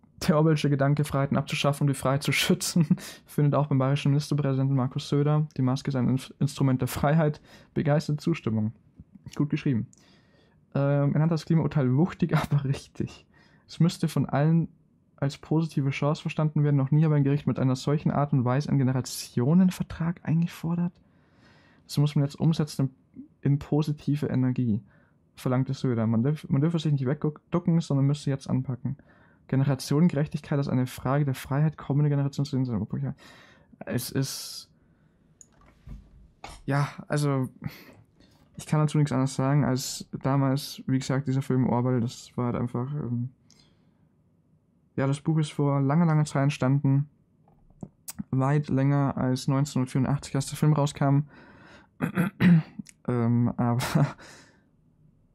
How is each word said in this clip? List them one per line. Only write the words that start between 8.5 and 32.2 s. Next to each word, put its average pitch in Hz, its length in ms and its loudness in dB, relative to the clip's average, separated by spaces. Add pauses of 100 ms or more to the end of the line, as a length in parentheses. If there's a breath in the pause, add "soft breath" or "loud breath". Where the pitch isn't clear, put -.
Gut 147 120 0
geschrieben. 147 380 -2 (880 soft breath)
Ähm, 143 380 2
er 143 80 0
nannte 165 140 2
das 151 120 -4
Klimaurteil 147 500 2
wuchtig, 170 400 0
<laughs> - 0 -
aber 147 280 0
richtig. - 640 -6 (400 soft breath)
Es - 140 -4
müsste 170 280 0
von 147 180 -2
allen 160 420 2 (480)
als 139 220 -4
positive 156 520 0
Chance 147 320 -2
verstanden 151 420 0
werden. 147 120 4
Noch 131 140 2
nie 151 140 4
habe 151 100 4
ein 143 100 4
Gericht 143 220 0
mit 131 120 -2
einer 131 180 2
solchen 147 340 0
Art 143 220 0
und 131 120 2
Weise 131 240 0
einen 143 100 2
Generationenvertrag 156 1400 0
eingefordert. 170 680 -2 (960 soft breath)
Das - 120 -10
muss 147 160 2
man 147 100 2
jetzt - 160 -6
umsetzen 151 500 0 (240)
in, - 380 -4
in 143 60 2
positive 147 680 -2
Energie, 123 560 0 (520 soft breath)
verlangte 131 400 -2
Söder. 117 320 0
Man 113 160 2
dürf-, 151 260 -2
man 135 120 2
dürfe 170 180 2
sich 156 140 0
nicht 135 140 0
wegducken, 165 760 -2
sondern 139 260 0
müsste 147 240 -2
jetzt - 180 -6
anpacken. 127 480 -4 (520 soft breath)
Generationengerechtigkeit 143 1080 0
ist 139 100 -2
eine 127 180 0
Frage 135 380 -2
der 135 100 -2
Freiheit, 147 420 -2
kommende 147 320 0
Generationen 143 380 -2